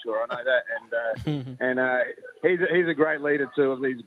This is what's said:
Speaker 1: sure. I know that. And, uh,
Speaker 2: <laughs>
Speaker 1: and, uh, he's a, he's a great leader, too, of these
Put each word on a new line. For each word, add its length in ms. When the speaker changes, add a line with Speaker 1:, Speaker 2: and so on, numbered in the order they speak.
Speaker 1:
sure. 160
I 160
know 80
that. 920
And, 120
uh, 120
Speaker 2:
<laughs> 40
Speaker 1:
and, 160
uh, 200
he's 180
a, 160
he's 140
a 60
great 260
leader, 340
too, 160
of 120
these 240